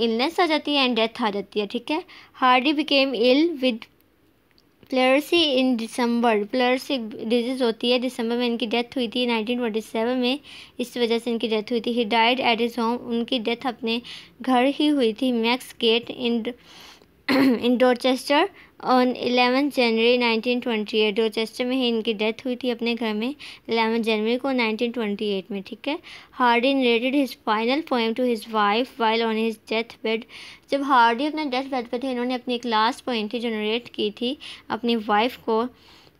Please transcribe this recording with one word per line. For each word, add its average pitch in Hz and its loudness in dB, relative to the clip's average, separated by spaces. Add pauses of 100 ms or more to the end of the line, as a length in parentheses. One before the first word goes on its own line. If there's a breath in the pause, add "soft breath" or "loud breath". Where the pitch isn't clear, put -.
इलनेस 233 -2
आ 359 4
जाती 302 0
है 269 2
and 247 0
डेथ 226 0
आ 214 0
जाती 202 -6
है। 202 -2
ठीक 240 -6
है, 320 -2 (320 loud breath)
हार्डी 254 4
became 277 2 (140)
ill 285 6 (160)
with 233 0 (1040)
pleurisy 269 2 (200)
in 262 2 (120)
December। 233 0 (180)
pleurisy 254 0
एक 240 -4 (200)
डिजीज़ 247 0
होती 233 0
है, 247 4
दिसंबर 240 -4
में 247 0
इनकी 233 -2
डेथ 240 -2
हुई 247 -2
थी 247 0
नाइनटीन 233 -2
ट्वेंटी 220 -2
सेवन 233 -2
में, 254 0 (420 loud breath)
इस 247 -8
वजह 233 0
से 233 -4
इनकी 226 -2
डेथ 214 -2
हुई 233 0
थी। 233 -4
He 233 0
died 233 2
at 233 0
his 233 -6
home, 233 0
उनकी 233 -2
डेथ 233 -4
अपने 226 -4 (420 loud breath)
घर 254 4 (120)
ही 302 2
हुई 269 2 (100)
थी, 262 2
मैक्स 233 -2
गेट 233 2
in, 233 -2 (840 loud breath)
<clears throat> 269 4
in 247 2
Dorchester 254 2 (480 loud breath)
on 254 4
eleven 247 2
January 233 4
nineteen 240 0
twenty-eight। 214 0
डॉर्चेस्टर 226 -2
में 254 -2
ही 254 0
इनकी 226 0
डेथ 220 -4
हुई 247 -4
थी 247 -2
अपने 233 -2
घर 226 -4
में 220 -4
इलेवन 226 -2
जनवरी 220 0
को 269 -4
नाइनटीन 233 -2
ट्वेंटी 214 -4
एट 190 -8
में। 196 -8
ठीक - -12
है, 311 -4 (400 loud breath)
हार्डी 240 4
narrated 254 2
his 254 0 (160)
final 233 0
poem 226 0
to 254 0
his 220 -2 (140)
wife 214 2 (100)
while 226 2
on 220 -2
his 226 -2 (140)
death 226 -4 (120)
bed। 226 -4 (460 loud breath)
जब 277 0
हार्डी 240 4
अपने 302 -4 (100)
डेथ 262 -4
बेड 247 -4
पे 247 -4
थे, 262 -4
इन्होंने 247 -2
अपनी 247 -4
एक 240 -6
लास्ट 226 0
पोएम 220 -2
थी 240 -4
जो 233 -4
नरेट 220 -4
की 208 -2 (100)
थी 247 -2 (340 loud breath)
अपनी 233 -2 (120)
वाइफ 220 2 (120)
को। 226 2 (580 loud breath)